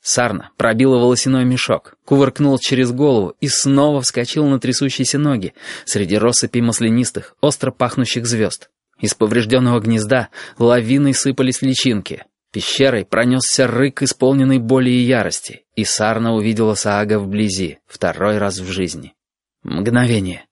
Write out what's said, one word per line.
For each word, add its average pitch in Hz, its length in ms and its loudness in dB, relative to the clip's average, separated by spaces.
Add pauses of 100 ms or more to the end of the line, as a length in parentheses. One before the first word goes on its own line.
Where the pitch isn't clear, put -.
Сарна 117 560 -2
пробила 120 420 2
волосяной 127 460 2
мешок, - 600 -2
кувыркнула 139 560 2
через 127 320 0
голову 123 480 0
и 147 80 -2
снова 139 520 2
вскочила 123 460 -2
на 139 140 2
трясущиеся 131 580 -2
ноги 131 360 -2 (320)
среди 101 320 0
россыпи 117 420 0
маслянистых, 117 800 0
остро 143 300 0
пахнущих 123 560 -2
звёзд. 110 420 -2 (360)
Из 107 80 0
повреждённого 120 680 2
гнезда 110 500 0 (280)
лавиной 123 540 4
сыпались 131 480 -2
личинки. 127 640 -2 (260)
Пещерой 117 540 0
пронёсся 123 600 0
рык, 123 340 0
исполненный 135 560 2
боли 127 320 2
и 123 140 2
ярости, 117 640 -2 (100)
и 107 80 0
Сарна 113 480 0
увидела 110 420 0
Саага 104 440 -2
вблизи, 98 680 -4
второй 95 520 -4
раз 101 220 -4
в 92 120 -10
жизни. 90 400 -8 (500)
Мгновение. 113 880 -2